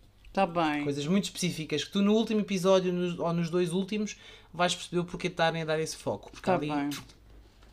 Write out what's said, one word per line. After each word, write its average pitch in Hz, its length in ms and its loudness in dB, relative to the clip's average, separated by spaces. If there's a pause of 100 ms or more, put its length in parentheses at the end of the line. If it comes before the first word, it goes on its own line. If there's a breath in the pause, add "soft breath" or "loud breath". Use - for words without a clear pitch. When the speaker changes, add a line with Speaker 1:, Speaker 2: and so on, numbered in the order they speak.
(320)
Speaker 1:
Tá 196 140 2
bem. 160 380 0
Speaker 2:
Coisas 143 240 -2
muito 190 180 2
específicas 151 600 -4
que - 60 -16
tu 202 100 0
no 202 120 4
último 220 280 2
episódio 185 520 4
nos, 175 260 -2
ou 165 140 0
nos 170 160 0
dois 175 240 0
últimos 202 440 -2 (360 loud breath)
vais 175 220 2
perceber - 260 -4
o 170 40 0
porquê - 240 -6
de - 40 -12
estarem 165 280 0
a 160 40 -4
dar 156 140 0
esse 156 160 -4
foco. - 360 -6
Porque - 140 -12
Speaker 1:
Tá 190 80 4
Speaker 2:
há - 40 4
ali 147 120 -2
Speaker 1:
bem. 143 200 0 (840)